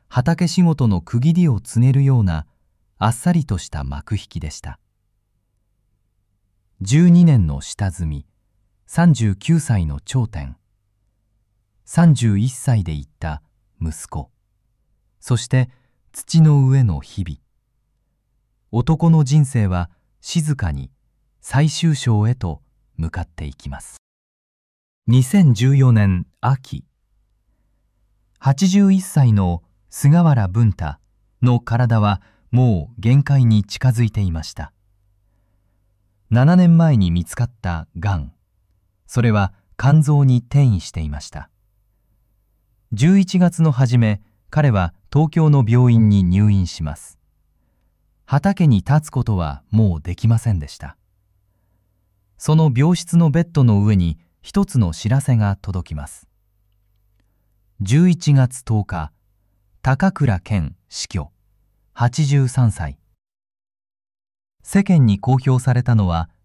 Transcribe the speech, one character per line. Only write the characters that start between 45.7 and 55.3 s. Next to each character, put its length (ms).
院 160
に 140
入 260
院 160
し 160
ま 120
す。 240
畑 400
に 120
立 280
つ 40
こ 140
と 140
は 320
も 260
う 60
で 120
き 140
ま 100
せ 140
ん 60
で 100
し 80
た。 220
そ 180
の 200
病 200
室 220
の 140
ベ 120
ッ 80
ド 140
の 180
上 140
に 220
一 240
つ 120
の 140
知 160
ら 140
せ 140